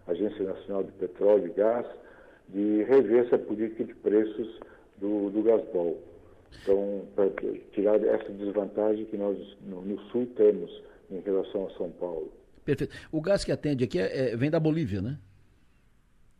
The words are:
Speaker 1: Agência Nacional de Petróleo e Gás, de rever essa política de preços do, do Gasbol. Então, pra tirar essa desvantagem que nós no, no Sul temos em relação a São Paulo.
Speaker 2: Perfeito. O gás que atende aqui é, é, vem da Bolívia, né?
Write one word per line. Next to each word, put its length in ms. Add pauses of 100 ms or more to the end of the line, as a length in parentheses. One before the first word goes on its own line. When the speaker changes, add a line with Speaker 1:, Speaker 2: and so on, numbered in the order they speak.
Speaker 1:
Agência 360
Nacional 420
de 80
Petróleo 560
e 20
Gás, 360 (640)
de 360
rever 420
essa 100
política 480
de 100
preços 640 (380)
do, 320
do 140
Gasbol. 600 (600)
Então, 400 (120)
pra 120 (460)
tirar 300
essa 300
desvantagem 720
que 140
nós 180 (300)
no, 160
no 220
Sul 300
temos 480 (280)
em 100
relação 460
a 100
São 140
Paulo. 420 (320)
Speaker 2:
Perfeito. 300 (180)
O 80
gás 240
que 80
atende 320
aqui 140
é, 320
é, 60
vem 140
da 80
Bolívia, 440
né? 160 (1200)